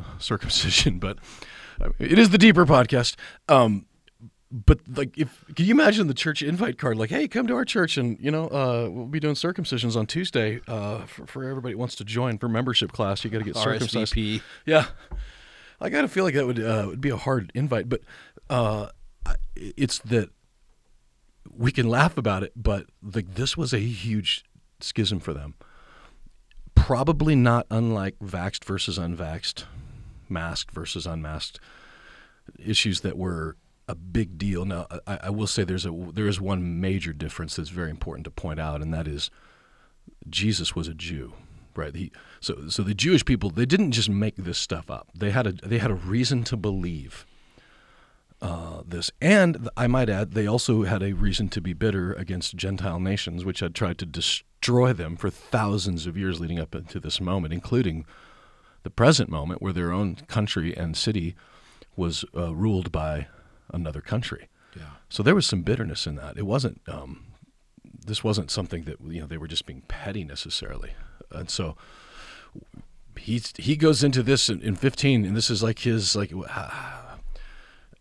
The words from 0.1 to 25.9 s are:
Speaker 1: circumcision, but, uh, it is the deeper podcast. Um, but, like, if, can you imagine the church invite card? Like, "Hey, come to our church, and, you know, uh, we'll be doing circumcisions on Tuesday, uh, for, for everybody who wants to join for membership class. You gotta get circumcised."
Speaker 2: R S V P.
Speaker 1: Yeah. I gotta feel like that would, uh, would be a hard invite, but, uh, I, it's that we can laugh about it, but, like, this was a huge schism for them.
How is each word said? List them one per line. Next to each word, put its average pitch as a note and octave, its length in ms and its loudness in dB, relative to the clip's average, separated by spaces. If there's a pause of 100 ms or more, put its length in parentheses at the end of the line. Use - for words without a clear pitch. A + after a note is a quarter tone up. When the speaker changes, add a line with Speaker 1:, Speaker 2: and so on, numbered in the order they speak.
Speaker 1:
circumcision, - 800 2
but, F#2+ 200 -4 (640)
uh, - 80 2 (100)
it F3 200 6
is A3 120 12
the F#3+ 80 8
deeper F3+ 280 10
podcast. B2+ 500 6 (320)
Um, A2+ 380 6 (640)
but, C3+ 360 6
like, C3+ 320 -4
if, - 260 -4 (120)
can E3+ 100 4
you A3 60 6
imagine G#3+ 340 8
the C#3 80 2
church D#3 260 -2
invite D#3+ 380 -2
card? A#2+ 180 0
Like, A2 140 0
"Hey, C#4+ 160 0
come A#3+ 220 -2
to B3 60 2
our B3 100 0
church, F3+ 340 0
and, A#2+ 220 0
you C#3 100 -2
know, D#3+ 160 0
uh, B2 420 0
we'll A2+ 180 -8
be D3 120 -4
doing D3+ 160 0
circumcisions C3 600 -2
on A2 100 0
Tuesday, A#2 600 -2
uh, G#2 380 -6
for, - 200 -18
for C3+ 180 -10
everybody C3 280 -6
who G2 60 -8
wants B2 180 -4
to - 80 -12
join A2+ 340 -2
for B2 100 -2
membership A2+ 440 2
class. G2 320 0
You A2+ 60 -4
gotta A2 140 -2
get G2+ 120 -4
circumcised." A2 400 0
Speaker 2:
R A2+ 60 2
S G#2+ 100 -2
V A2 260 2
P. - 40 -10 (220)
Speaker 1:
Yeah. D#3 220 6 (920)
I - 80 -2
gotta C4+ 180 2
feel - 160 0
like F3 120 2
that C3+ 120 2
would, A#2+ 160 0
uh, A2 240 2
would G2+ 140 -6
be C#3 100 0
a A#2 60 -2
hard B2 400 0
invite, A#2+ 320 0
but, A#2+ 140 -2 (460)
uh, G#2+ 420 0 (360)
I, - 80 6 (220)
it's - 440 -2
that A2 280 0 (1200)
we A#2+ 220 0
can A#2 160 2
laugh C3+ 280 4
about G2+ 280 2
it, - 100 -8
but, G#2 320 0 (160)
like, F#2+ 320 -6
this B2 220 -2
was D3 160 -2
a A2 80 2
huge G#2+ 640 -2 (340)
schism G#2 400 0
for D#2 160 -4
them. C#2+ 200 -10 (1200)